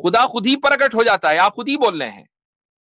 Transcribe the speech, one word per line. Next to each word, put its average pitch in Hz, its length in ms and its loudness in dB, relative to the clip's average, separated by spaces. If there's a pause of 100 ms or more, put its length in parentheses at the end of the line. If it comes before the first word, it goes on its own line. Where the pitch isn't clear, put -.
खुदा 175 260 2
खुद 214 180 -6
ही 262 100 0
प्रकट 277 400 0
हो 226 80 2
जाता 190 260 0
है, 156 80 2
आप 202 160 2
खुद 240 140 -12
ही 277 100 -2
बोल 202 220 0
रहे 120 100 -8
हैं। 101 200 -20 (520)